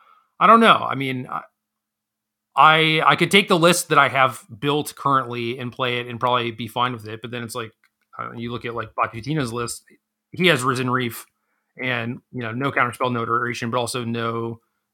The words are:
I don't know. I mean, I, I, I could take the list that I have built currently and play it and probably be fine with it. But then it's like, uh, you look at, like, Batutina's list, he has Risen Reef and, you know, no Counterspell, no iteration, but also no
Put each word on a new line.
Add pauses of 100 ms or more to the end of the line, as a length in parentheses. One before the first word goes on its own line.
(380)
I
don't
know.
I
mean,
I, (1120)
I,
I
could
take
the
list
that
I
have (140)
built
currently
and
play
it
and
probably
be
fine
with
it.
But
then
it's
like, (460)
uh,
you
look
at,
like,
Batutina's
list, (480)
he
has
Risen
Reef (560)
and, (120)
you
know,
no
Counterspell,
no
iteration,
but
also
no (340)